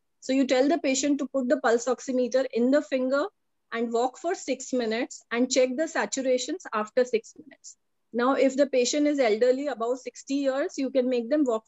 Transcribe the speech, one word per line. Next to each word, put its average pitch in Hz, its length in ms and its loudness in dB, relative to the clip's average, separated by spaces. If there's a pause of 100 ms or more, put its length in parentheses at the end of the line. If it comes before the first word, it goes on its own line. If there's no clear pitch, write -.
(200)
So - 120 -6
you 269 140 4
tell 262 220 4
the 311 100 2
patient 277 420 0
to 269 80 -6
put 254 220 -2
the 302 80 4
pulse 233 280 0
oximeter 254 680 -2
in 240 160 2
the 285 140 4
finger 262 400 -2 (480)
and 233 200 -4
walk 240 280 -2
for 349 160 -4
six - 380 -8
minutes 233 580 -4
and 247 180 0
check 254 260 4
the 311 100 0
saturations 262 880 -2
after 220 320 0
six 233 300 -4 (100)
minutes. - 340 -20 (360)
Now, 247 200 2
if 262 220 2
the 277 120 4
patient 285 400 2
is 294 100 0
elderly, 254 500 2
above 240 320 -4
sixty - 360 -8
years, 277 420 -2
you 269 140 -2
can 254 180 2
make 240 220 -2
them 302 140 4
walk 226 220 -2